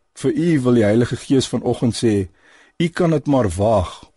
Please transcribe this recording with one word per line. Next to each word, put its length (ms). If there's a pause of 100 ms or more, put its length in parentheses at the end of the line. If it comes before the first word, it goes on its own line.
(140)
Vir 180
u 280
wil 140
die 100
Heilige 320
Gees 320
vanoggend 480
sê, 340 (480)
u 100
kan 220
dit 180
maar 220
waag 540 (140)